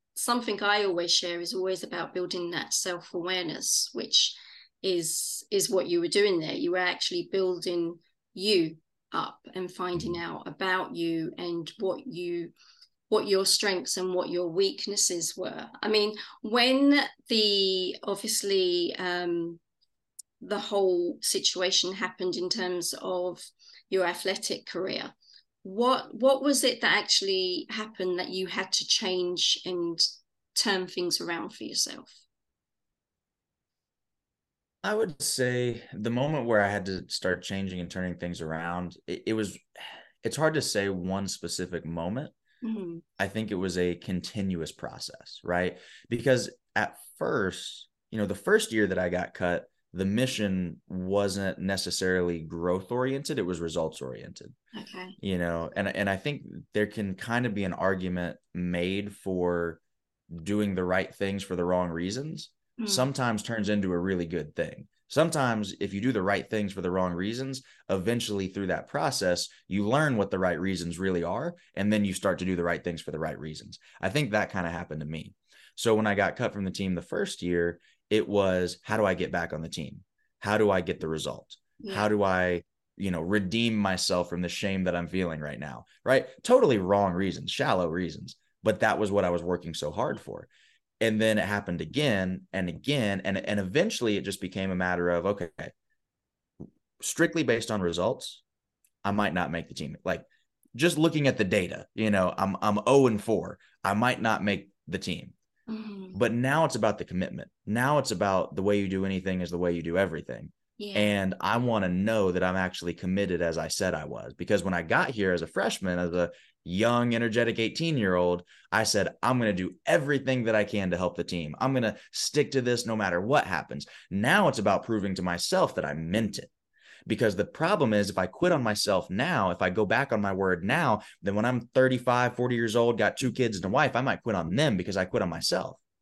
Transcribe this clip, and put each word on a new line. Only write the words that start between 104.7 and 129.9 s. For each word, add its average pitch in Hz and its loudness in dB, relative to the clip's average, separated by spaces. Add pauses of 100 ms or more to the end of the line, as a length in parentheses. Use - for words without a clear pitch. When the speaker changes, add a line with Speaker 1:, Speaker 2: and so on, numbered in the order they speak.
Speaker 2:
the 92 -6
team. 87 -6 (360)
Speaker 1:
Mm-hmm. 202 -10
Speaker 2:
But 117 2
now 131 2
it's 147 0
about 110 0
the - -8
commitment. - -6 (160)
Now 127 2
it's 131 0
about 95 2
the 95 -2
way 104 4
you 98 0
do 95 0
anything 92 -2
is 85 -4
the 87 -4
way 87 2
you 85 -2
do 82 -2
everything. 80 -2 (280)
Speaker 1:
Yeah. 202 -6
Speaker 2:
And 101 2
I 104 0
wanna 110 0
know 98 2
that 90 0
I'm 92 0
actually 90 -4
committed 92 -2
as 82 0
I 80 -4
said 92 -2
I 78 -6
was. 60 -12
Because 92 0
when 92 0
I 85 0
got 117 2
here 98 0
as 82 0
a 82 -6
freshman, 92 -2
as 87 -2
a 87 2 (360)
young, 117 2
energetic 117 2
eighteen-year-old, 98 2 (280)
I 110 2
said, 101 2
"I'm 123 4
gonna 110 2
do 92 -4 (100)
everything 135 2
that 110 2
I 104 4
can 98 -2
to 87 0
help 90 0
the - -4
team. 78 -6
I'm 135 2
gonna 120 0 (160)
stick - 0
to 135 2
this 120 0
no 110 -2
matter 92 0
what 127 2
happens." 73 -6 (240)
Now 156 4
it's 110 0
about 98 4
proving 101 0
to 92 -4
myself 92 0
that 82 -2
I 73 -4
meant 90 -2
it. - -16 (580)
Because 107 2
the 98 0
problem 160 2
is, 101 4
if - -2
I 92 2
quit 175 2
on 139 2
myself 104 2
now, 107 2
if 90 -2
I 92 4
go 101 2
back 113 2